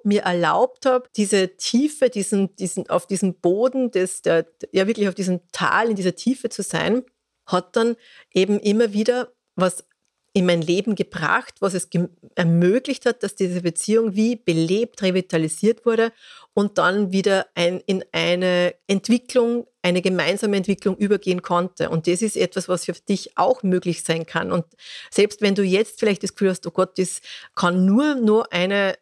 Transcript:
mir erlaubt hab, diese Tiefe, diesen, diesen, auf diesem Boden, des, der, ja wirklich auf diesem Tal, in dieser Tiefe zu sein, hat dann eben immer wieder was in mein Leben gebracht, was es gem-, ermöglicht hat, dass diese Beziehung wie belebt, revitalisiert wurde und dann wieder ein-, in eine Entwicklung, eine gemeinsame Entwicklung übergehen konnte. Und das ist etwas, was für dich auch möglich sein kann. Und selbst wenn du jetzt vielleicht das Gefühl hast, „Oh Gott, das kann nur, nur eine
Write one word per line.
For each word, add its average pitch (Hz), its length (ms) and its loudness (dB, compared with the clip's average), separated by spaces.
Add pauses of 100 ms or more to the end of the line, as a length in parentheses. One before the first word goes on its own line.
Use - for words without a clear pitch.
mir 202 160 2
erlaubt 175 640 0
hab, 254 260 0
diese 196 460 0
Tiefe, 269 520 0
diesen, 196 460 -2
diesen, 185 340 -8
auf - 180 -2
diesem 190 260 -2
Boden, 240 580 0
des, 180 300 -2
der, 165 240 2 (260)
ja 190 160 0
wirklich 214 220 0
auf 180 60 -6
diesem 180 260 -2 (100)
Tal, 185 380 0
in 208 80 -2
dieser 180 180 -2
Tiefe 254 320 -4
zu 208 160 -8
sein, 180 400 -2 (420)
hat - 300 -4
dann 233 220 0 (340)
eben 190 300 2
immer 214 320 2
wieder 240 400 0 (240)
was 180 260 -2 (520)
in 185 100 4
mein 175 160 2
Leben 185 340 0
gebracht, 180 640 -2
was 190 120 0
es 180 160 -6
gem-, 175 200 -2 (260)
ermöglicht 180 720 2
hat, 240 180 0
dass 196 120 -6
diese 180 260 -2
Beziehung 208 560 0
wie 233 180 2
belebt, 180 680 0
revitalisiert 185 840 0
wurde 226 260 2 (420)
und 202 240 0
dann 185 360 2
wieder 196 420 2
ein-, 175 300 0
in 190 260 -2
eine 180 640 0 (120)
Entwicklung, 240 800 0 (160)
eine 180 200 0
gemeinsame 196 560 0
Entwicklung 190 400 -2
übergehen 190 440 0
konnte. 175 480 -2
Und 160 180 -2
das 175 140 0
ist 214 140 -2
etwas, 180 320 -2
was 180 160 -2
für - 80 -6
dich - 460 -6
auch 254 260 0
möglich 180 400 -2
sein 165 220 -4
kann. 180 260 -6
Und 180 140 -2 (440)
selbst 208 320 0
wenn 196 140 2
du 202 80 2
jetzt 190 380 0
vielleicht 208 220 0
das 190 100 -8
Gefühl 190 160 0
hast, - 180 -4
„Oh 170 40 -6
Gott, - 280 -2
das - 220 -4 (340)
kann 180 300 2
nur, 269 300 4
nur 220 360 2
eine 190 500 0